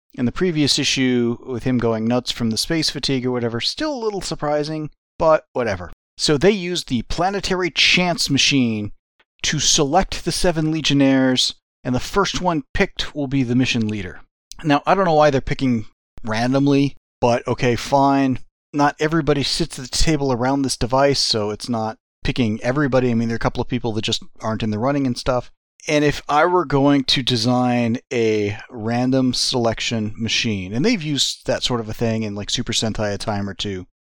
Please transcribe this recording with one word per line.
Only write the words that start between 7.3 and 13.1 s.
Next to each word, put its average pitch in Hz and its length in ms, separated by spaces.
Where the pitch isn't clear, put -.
chance - 580
machine 120 640
to - 180
select 156 640
the 170 80
seven 156 400
Legionnaires, 135 840
and 127 100
the 123 60
first - 400
one 170 240
picked - 400